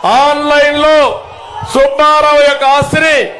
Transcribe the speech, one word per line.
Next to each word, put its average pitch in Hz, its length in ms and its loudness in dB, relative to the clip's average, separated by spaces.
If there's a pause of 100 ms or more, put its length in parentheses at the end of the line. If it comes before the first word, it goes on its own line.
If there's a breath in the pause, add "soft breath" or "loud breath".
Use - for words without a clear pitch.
ఆన్లైన్లో 294 1160 0 (520)
సుబ్బారావు 294 680 2
యొక్క 285 220 0
ఆస్తిని 285 760 0